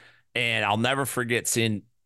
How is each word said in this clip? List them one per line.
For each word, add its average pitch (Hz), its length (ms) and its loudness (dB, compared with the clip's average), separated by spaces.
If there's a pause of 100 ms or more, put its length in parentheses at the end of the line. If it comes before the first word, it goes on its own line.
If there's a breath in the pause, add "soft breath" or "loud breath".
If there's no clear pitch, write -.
(360 loud breath)
And 117 300 0
I'll 104 120 2
never 131 280 0
forget 120 420 -2
seeing 110 360 0 (220)